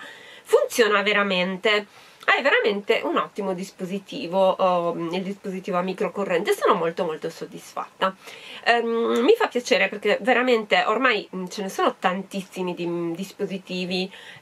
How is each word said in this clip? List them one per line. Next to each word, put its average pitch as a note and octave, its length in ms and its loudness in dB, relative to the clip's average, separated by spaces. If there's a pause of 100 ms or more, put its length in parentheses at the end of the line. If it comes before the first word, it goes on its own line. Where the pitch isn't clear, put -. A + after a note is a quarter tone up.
(420)
funziona A3+ 580 4
veramente, G3+ 880 2 (360)
è F#4+ 200 2
veramente A#3 600 2
un D#4 140 -2
ottimo F#3+ 380 -2
dispositivo, F3+ 840 -6
oh, F3+ 540 4
il E3+ 300 -4
dispositivo F#3 560 -4
a F3+ 40 2
microcorrente". F#3+ 720 -2
Sono G4+ 220 2
molto E3+ 300 -2
molto E3+ 260 -6
soddisfatta. - 840 -6 (500)
Ehm, A#3 580 2
mi F4 120 4
fa - 140 0
piacere G#3+ 400 2
perché G#3 320 0
veramente A3+ 680 2
ormai, G#3+ 480 0
mm, F#3 120 -6
ce G3 160 -8
ne F#3+ 80 -6
sono E4+ 280 0
tantissimi F#3 760 -4
di, E3+ 120 -4
mm, E3+ 280 -4
dispositivi, F#3 960 -6 (300)